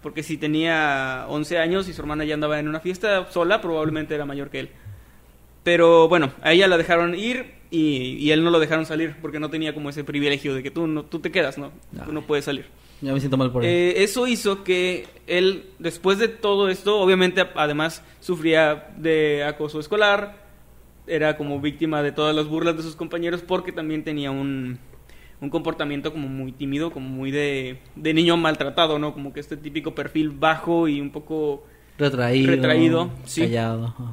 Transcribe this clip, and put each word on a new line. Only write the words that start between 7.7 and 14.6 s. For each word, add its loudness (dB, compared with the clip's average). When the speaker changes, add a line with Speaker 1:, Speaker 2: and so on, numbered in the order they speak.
Speaker 1:
y 2
él 4
no 4
lo 6
dejaron 0
salir -4
porque -8
no -6
tenía -4
como -8
ese -8
privilegio 0
de -6
que -8
tú -2
no, -2
tú -8
te -4
quedas, 0
¿no? -10
Tú -10
no -6
Speaker 2:
Ay. -16
Speaker 1:
puedes 0
salir. -6
Speaker 2:
Ya -4
me 0
siento 0
mal 2
por 0
él. 2
Speaker 1:
Eh, 4
eso 0
hizo 0